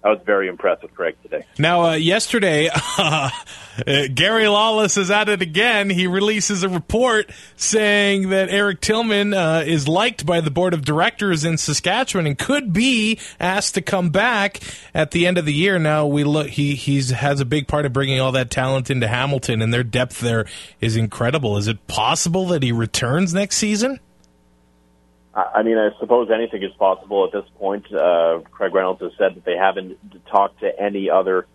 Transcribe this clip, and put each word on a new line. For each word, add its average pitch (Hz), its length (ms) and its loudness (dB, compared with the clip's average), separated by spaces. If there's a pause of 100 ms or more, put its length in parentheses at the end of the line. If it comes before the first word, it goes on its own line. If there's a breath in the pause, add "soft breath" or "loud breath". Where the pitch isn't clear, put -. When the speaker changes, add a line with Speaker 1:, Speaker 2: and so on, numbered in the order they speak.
Speaker 1:
I 107 40 4
was 104 140 0
very 98 240 2
impressed 90 340 -2
with - 120 -20
Craig 82 280 -4
today. - 220 -8 (140)
Speaker 2:
Now, 170 260 2
uh, 165 100 2
yesterday, 165 760 0 (140)
<laughs> - 140 -4
uh, 151 320 0 (840 loud breath)
Gary 214 320 2
Lawless 214 500 2
is 190 140 0
at 208 180 2
it 202 140 0
again. 202 480 0
He 185 160 2
releases 202 560 0
a 196 60 0
report 214 600 0 (280 loud breath)
saying 202 720 2
that 190 180 2
Eric 202 320 0
Tillman, 214 540 0
uh, 160 320 2
is 151 220 0
liked 208 360 0
by 170 160 2
the 156 100 -2
board 175 240 0
of 147 100 -4
directors 165 600 0
in 165 140 0
Saskatchewan 180 680 -2
and 143 120 -2
could 269 340 -2
be 220 460 2 (220 loud breath)
asked 190 340 -2
to 180 80 0
come 180 280 0
back 202 500 0 (340 loud breath)
at 156 160 0
the 170 160 2
end 180 120 2
of 165 60 -2
the 147 80 0
year. 185 260 2
Now, 151 280 2
we 147 160 2
look, 147 260 0
he, 143 280 -2
he's, 135 340 0
has 139 300 0
a 139 40 0
big 143 220 -2
part 151 180 0
of 135 80 -2
bringing 135 280 0
all 131 120 2
that 127 160 0
talent 131 420 -2
into 123 180 0
Hamilton, 123 520 0
and 113 140 0
their 123 100 2
depth 123 360 -2
there 117 260 0 (340 loud breath)
is 113 160 0
incredible. 113 600 0
Is 101 100 0
it 110 220 -4
possible 165 580 0
that 170 160 0
he 123 80 0
returns 131 640 0
next 196 220 -2
season? 220 420 0 (1400)
Speaker 1:
I, 98 100 -2 (120)
I 107 60 4
mean, 113 140 2
I 107 140 2 (100)
suppose 120 300 0
anything 113 320 -2
is 95 160 -8
possible 98 480 0
at 95 60 -6
this 101 120 -6 (140)
point. 101 340 -6
Uh, 85 480 2 (100)
Craig 95 240 -4
Reynolds 95 280 -2
has 85 160 -8
said 95 160 0
that 90 100 -20
they 87 120 -2
haven't 92 420 -2 (320)
talked 98 300 0
to 98 200 -4
any 98 300 -2
other 92 440 2